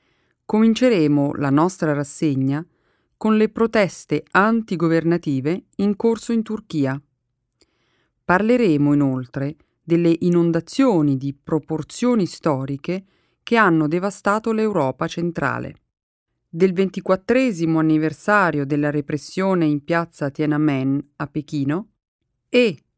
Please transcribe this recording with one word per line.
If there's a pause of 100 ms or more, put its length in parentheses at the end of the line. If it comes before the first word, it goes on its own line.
(460)
Cominceremo
la
nostra
rassegna (520)
con
le
proteste
antigovernative (120)
in
corso
in
Turchia. (1300)
Parleremo
inoltre (260)
delle
inondazioni
di
proporzioni
storiche (380)
che
hanno
devastato
l'Europa
centrale, (800)
del
ventiquattresimo
anniversario
della
repressione
in
piazza
Tiananmen
a
Pechino (580)
e, (200)